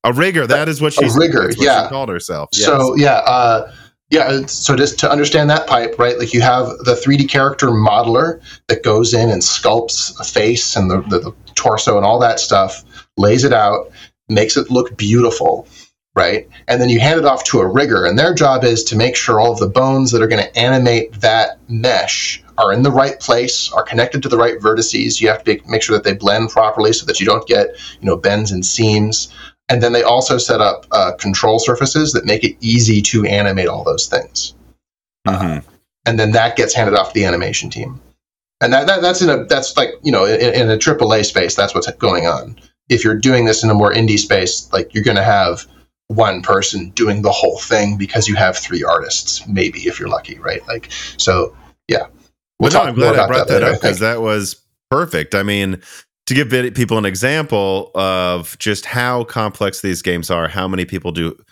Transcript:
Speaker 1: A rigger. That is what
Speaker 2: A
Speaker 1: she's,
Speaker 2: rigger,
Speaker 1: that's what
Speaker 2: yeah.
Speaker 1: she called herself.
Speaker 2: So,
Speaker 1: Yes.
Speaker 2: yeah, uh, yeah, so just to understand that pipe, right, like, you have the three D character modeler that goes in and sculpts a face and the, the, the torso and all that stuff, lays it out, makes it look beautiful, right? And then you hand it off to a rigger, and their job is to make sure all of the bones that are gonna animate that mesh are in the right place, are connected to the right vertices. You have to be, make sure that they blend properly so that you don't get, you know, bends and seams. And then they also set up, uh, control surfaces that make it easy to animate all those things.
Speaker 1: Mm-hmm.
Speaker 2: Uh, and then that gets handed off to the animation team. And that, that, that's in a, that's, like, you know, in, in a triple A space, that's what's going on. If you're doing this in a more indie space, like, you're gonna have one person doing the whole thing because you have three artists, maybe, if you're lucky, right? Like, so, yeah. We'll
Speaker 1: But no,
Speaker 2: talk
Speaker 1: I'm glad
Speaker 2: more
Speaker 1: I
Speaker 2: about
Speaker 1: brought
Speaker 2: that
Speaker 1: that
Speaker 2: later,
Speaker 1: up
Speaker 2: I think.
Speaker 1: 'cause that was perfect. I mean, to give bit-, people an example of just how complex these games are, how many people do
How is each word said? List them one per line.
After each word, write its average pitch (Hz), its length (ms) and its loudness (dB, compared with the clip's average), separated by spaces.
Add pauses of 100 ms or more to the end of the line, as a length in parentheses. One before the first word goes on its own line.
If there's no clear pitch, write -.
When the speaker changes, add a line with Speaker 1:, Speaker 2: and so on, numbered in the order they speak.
Speaker 1:
A 120 80 2
rigger. 160 340 0
That 143 220 0
is 147 120 -4
what 151 120 0
Speaker 2:
A 143 100 0
Speaker 1:
she's, 120 140 2
Speaker 2:
rigger, 147 260 2
Speaker 1:
that's 117 140 -4
what 139 80 0
Speaker 2:
yeah. 123 180 4
Speaker 1:
she - 60 -6
called 135 200 -6
herself. 82 440 -8
Speaker 2:
So, 131 420 0
Speaker 1:
Yes. 143 80 4
Speaker 2:
yeah, 131 280 2
uh, 120 400 2 (400)
yeah, 139 340 2
so - 300 -2
just 143 240 0
to 143 100 2
understand 147 400 2
that 156 160 0
pipe, 120 320 0
right, 120 220 2
like, 117 120 -4
you 120 100 2
have 127 260 2 (160)
the 123 120 2
three 139 220 2
D 139 80 2
character 139 440 0
modeler 117 680 2 (280)
that - 160 -2
goes 113 320 2
in 113 160 2
and 90 100 0
sculpts - 800 -2
a - 40 -12
face - 520 -2
and 92 160 0
the, 92 180 0
the, 90 120 0
the 113 120 -8 (220)
torso 110 420 0
and 98 80 2
all 117 140 2
that 117 200 2
stuff, 98 440 0 (340)
lays 107 260 4
it 139 80 4
out, 104 400 2 (380)
makes 110 280 0
it - 120 -2
look 123 260 0
beautiful, 107 720 0 (480)
right? 92 320 0 (200)
And 123 120 2
then 123 100 2
you 117 100 4
hand 156 200 2
it 151 60 2
off 135 200 2
to 123 140 2
a 92 80 2
rigger, 107 380 2
and 90 120 0
their 165 180 2
job 135 280 2
is 117 220 2
to 110 100 -4
make 120 200 2
sure 113 240 0
all 120 140 4
of 107 40 -6
the 104 100 0
bones 131 440 2
that 113 100 2
are 110 60 4
gonna 104 280 -2
animate 117 640 0
that 113 360 2 (100)
mesh 113 760 -2 (160)
are 101 120 2
in 120 120 2
the 143 80 4
right 135 280 0
place, - 520 -2
are - 120 0
connected 120 380 -2
to 143 80 -6
the 127 80 2
right 117 220 2
vertices. 110 600 0
You 110 100 4
have 107 140 -2
to 107 120 2
be, - 100 -8
make 113 160 -2
sure 107 160 0
that 104 60 -6
they 98 100 0
blend 104 380 0
properly 110 420 2
so - 140 -6
that - 120 -2
you 98 60 -2
don't 107 220 0
get, 101 280 2 (240)
you 101 60 -10
know, 98 100 2
bends 101 360 0
and 90 120 -4
seams. 107 680 0 (340)
And 120 140 2
then 120 120 2
they 120 100 2
also 123 340 2
set 113 240 0
up, 101 300 0
uh, 92 220 2
control 107 440 0
surfaces 127 560 0
that 120 100 -2
make 107 200 0
it - 160 -2
easy 113 420 4
to 104 240 0
animate 98 420 0
all 104 160 -6
those - 220 -2
things. - 480 -6 (760)
Speaker 1:
Mm-hmm. 90 300 -2
Speaker 2:
Uh, 71 40 -12 (440)
and 113 140 0
then 107 140 0
that 117 220 2
gets 120 200 0
handed 110 180 0
off - 200 0
to 107 60 -2
the 101 60 2
animation 87 460 -4
team. 123 280 -12 (600)
And 120 120 2
that, 143 120 4
that, 190 160 2
that's 180 220 0
in 165 80 4
a, 123 140 0
that's, 170 300 -2
like, 131 140 0 (140)
you 147 80 0
know, 98 140 2
in, 110 280 2
in 120 160 2
a 110 80 2
triple 123 380 -2
A 104 80 2
space, 90 320 -2
that's 98 180 -2
what's - 200 -4
going 87 340 -2
on. 67 320 -4 (300)
If 120 140 2
you're 107 140 2
doing 123 280 2
this 110 180 2
in 110 80 4
a - 20 4
more 104 180 4
indie 107 280 2
space, - 520 -2
like, - 220 -4
you're 107 100 -2
gonna 104 200 2
have 101 420 0 (440)
one 104 340 0
person 95 480 -2
doing 104 320 0
the 101 80 2
whole - 260 0
thing 104 400 -2
because 98 300 -2
you 101 80 -2
have 92 200 0
three 87 280 -6
artists, - 640 -4
maybe, 92 400 -4
if - 120 -6
you're 98 100 -10
lucky, - 280 -8
right? 98 300 -8
Like, - 240 -10 (260)
so, - 400 -2 (300)
yeah. - 180 -2 (540)
We'll 139 100 2
Speaker 1:
But 156 40 2
no, 190 80 2
Speaker 2:
talk 156 80 -2
Speaker 1:
I'm 120 40 -6
glad 127 120 2
Speaker 2:
more 151 80 2
Speaker 1:
I 135 40 0
Speaker 2:
about 98 120 2
Speaker 1:
brought 131 180 0
Speaker 2:
that - 0 -
Speaker 1:
that - 140 0
Speaker 2:
later, 117 40 2
Speaker 1:
up - 40 2
Speaker 2:
I - 20 0
think. - 100 -6
Speaker 1:
'cause 95 200 -2
that 113 200 -2
was 107 360 -4 (340)
perfect. 131 420 -2
I 98 80 0
mean, 101 400 -4 (460)
to 127 60 -2
give 131 160 0
bit-, 127 260 -2
people 113 220 0
an 104 80 -2
example 101 880 -2
of 92 640 -4
just 104 260 -4
how 123 380 -4
complex 107 580 -6
these 92 200 -4
games 87 280 -4
are, 85 180 -2
how 92 200 -6
many 92 180 -4
people 87 260 -8
do 82 240 -6 (160)